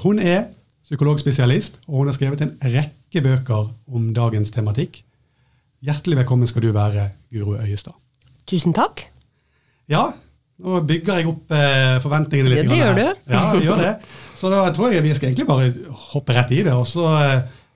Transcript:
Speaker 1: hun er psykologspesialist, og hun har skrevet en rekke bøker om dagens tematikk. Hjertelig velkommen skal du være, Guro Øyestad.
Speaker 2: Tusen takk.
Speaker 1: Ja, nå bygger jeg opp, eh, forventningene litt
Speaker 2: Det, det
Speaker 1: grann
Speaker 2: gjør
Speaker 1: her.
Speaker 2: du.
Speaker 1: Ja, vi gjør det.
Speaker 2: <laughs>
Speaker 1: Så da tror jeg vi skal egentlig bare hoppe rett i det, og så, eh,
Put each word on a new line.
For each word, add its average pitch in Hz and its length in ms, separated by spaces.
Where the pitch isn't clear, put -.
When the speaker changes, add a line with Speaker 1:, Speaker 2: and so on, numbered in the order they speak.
Speaker 1:
hun 208 160
er 185 300
psykologspesialist, 143 960
og 135 160
hun 143 60
har 139 60
skrevet 139 280
en 143 180
rekke - 640
bøker 123 480
om 117 260
dagens 110 380
tematikk. 110 520
Hjertelig 147 360
velkommen 127 300
skal 113 140
du 113 100
være, 104 380
Guro 104 240
Øyestad. 104 380
Speaker 2:
Tusen 175 280
takk. 285 300
Speaker 1:
Ja, 180 220
nå 180 240
bygger 160 380
jeg 160 80
opp, 160 240
eh, 135 480
forventningene 143 480
litt 127 160
Speaker 2:
Det, - 60
det - 80
Speaker 1:
grann 220 180
Speaker 2:
gjør 220 80
Speaker 1:
her. 370 100
Speaker 2:
du. - 180
Speaker 1:
Ja, 127 220
vi 156 120
gjør 160 120
det. 175 140
Speaker 2:
<laughs> - 220
Speaker 1:
Så 185 100
da 196 220
tror 208 200
jeg 165 100
vi 151 120
skal 143 140
egentlig 175 180
bare 131 260
hoppe 127 220
rett 120 180
i 156 120
det, 151 80
og 123 140
så, 170 180
eh, 135 220